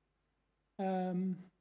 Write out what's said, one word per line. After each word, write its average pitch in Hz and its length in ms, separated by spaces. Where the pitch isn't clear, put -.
Am, 185 720